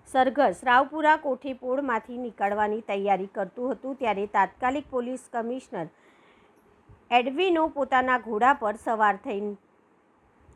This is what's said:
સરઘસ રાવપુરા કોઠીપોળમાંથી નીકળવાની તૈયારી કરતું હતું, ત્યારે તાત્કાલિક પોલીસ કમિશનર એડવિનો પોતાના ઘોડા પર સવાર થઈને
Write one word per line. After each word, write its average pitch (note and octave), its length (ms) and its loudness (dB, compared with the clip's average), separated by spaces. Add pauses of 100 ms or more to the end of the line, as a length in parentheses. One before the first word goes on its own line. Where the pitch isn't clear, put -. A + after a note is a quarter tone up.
(120)
સરઘસ B3+ 500 2
રાવપુરા D4 540 4
કોઠીપોળમાંથી B3+ 1040 -4
નીકળવાની G#3+ 600 -2
તૈયારી G3 460 0
કરતું A#3 460 -6
હતું, C4 220 -8
ત્યારે G#3 320 -2
તાત્કાલિક B3 640 0
પોલીસ B3 300 -4 (120)
કમિશનર A#3 540 -6 (1300)
એડવિનો D#4 560 2
પોતાના B3+ 500 0
ઘોડા A3+ 340 2
પર A3 220 -2 (100)
સવાર G#3+ 320 2
થઈને G#3 400 -6 (1000)